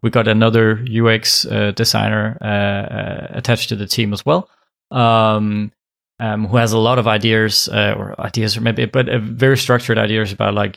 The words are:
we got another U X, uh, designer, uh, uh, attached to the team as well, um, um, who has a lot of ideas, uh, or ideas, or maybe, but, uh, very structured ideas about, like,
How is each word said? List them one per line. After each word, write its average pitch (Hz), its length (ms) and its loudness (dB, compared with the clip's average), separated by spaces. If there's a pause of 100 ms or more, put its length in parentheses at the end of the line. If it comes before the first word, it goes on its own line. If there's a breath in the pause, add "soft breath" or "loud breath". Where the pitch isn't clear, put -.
we 107 80 0
got 113 160 2
another 110 580 4
U 113 240 2
X, 110 380 0
uh, 104 240 0
designer, 107 680 -2
uh, - 60 -10
uh, 101 840 -4
attached - 380 -2
to - 60 -4
the 101 120 -6
team 104 260 -2
as 98 140 -8
well, 170 200 0 (440 soft breath)
um, 107 800 2 (480)
um, 107 280 -4
who 110 100 0
has 113 140 2
a 113 80 2
lot 117 180 2
of 113 100 2
ideas, 110 640 2
uh, 104 260 0
or 101 240 -8
ideas, 110 380 -4
or 110 40 -6
maybe, 117 240 0
but, 127 220 0
uh, 123 120 -2
very 117 360 2
structured 120 440 0
ideas 107 320 0
about, 101 240 -2
like, 101 220 -2